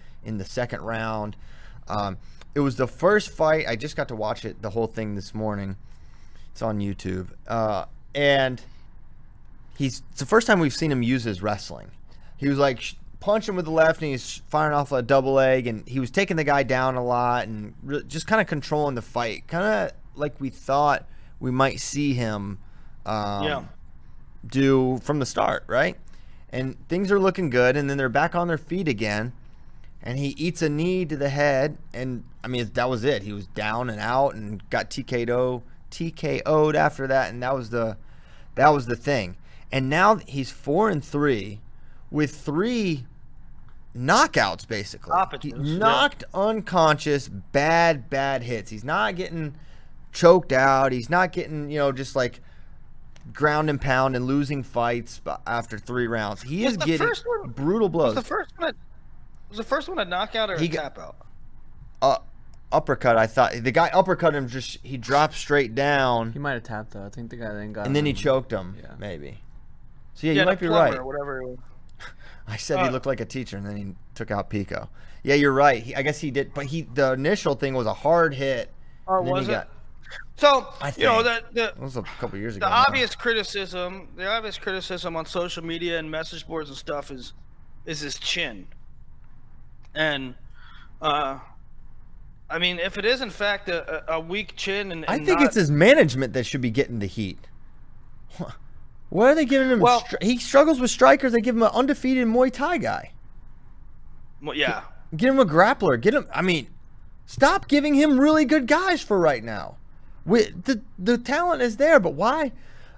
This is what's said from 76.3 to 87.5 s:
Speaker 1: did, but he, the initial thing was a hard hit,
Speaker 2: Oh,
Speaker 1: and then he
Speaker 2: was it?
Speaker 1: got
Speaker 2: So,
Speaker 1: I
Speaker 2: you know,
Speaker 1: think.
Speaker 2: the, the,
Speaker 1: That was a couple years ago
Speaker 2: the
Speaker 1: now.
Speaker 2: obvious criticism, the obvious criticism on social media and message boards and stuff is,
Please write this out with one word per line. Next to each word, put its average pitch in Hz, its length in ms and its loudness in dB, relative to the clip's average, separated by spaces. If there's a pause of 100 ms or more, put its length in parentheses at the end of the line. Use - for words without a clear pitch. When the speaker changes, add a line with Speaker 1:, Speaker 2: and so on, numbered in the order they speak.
Speaker 1:
did, 135 240 -2
but 139 120 -6
he, 156 160 -4
the 131 300 2
initial 147 420 2
thing 135 200 -2
was 123 120 0
a 104 80 0
hard 160 400 4
hit, 131 360 -2 (360)
Speaker 2:
Oh, 190 120 2
Speaker 1:
and 175 80 0
then 180 80 0
he 185 60 0
Speaker 2:
was 190 80 -2
it? 208 40 0
Speaker 1:
got - 160 -4 (680)
Speaker 2:
So, 277 320 6 (120)
Speaker 1:
I - 160 -4
Speaker 2:
you - 80 0
know, 226 180 6
Speaker 1:
think. 233 300 0
Speaker 2:
the, - 20 -8
the, 226 120 0
Speaker 1:
That 180 140 -8
was 135 160 -8
a 113 60 -4
couple - 360 -8
years 107 180 -6
ago 202 100 0
Speaker 2:
the 190 40 2
Speaker 1:
now. 240 160 6
Speaker 2:
obvious 262 280 0
criticism, 190 1040 -4
the 185 120 -6
obvious 220 300 -4
criticism 180 580 -6
on 160 80 -4
social 175 400 -6
media 165 340 -4
and 156 120 -8
message 160 360 -8
boards 156 220 -8
and 135 100 -14
stuff 143 320 -8
is, 127 220 -12 (540)